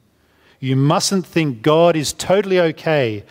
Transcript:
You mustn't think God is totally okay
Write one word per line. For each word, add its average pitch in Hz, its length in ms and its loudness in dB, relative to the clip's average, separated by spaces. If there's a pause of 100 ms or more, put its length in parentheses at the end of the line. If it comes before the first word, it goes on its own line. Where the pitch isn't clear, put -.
(600)
You 131 160 -2
mustn't 165 480 0
think 143 380 -4
God 160 320 4
is 151 180 -4
totally 190 480 0
okay 147 720 -2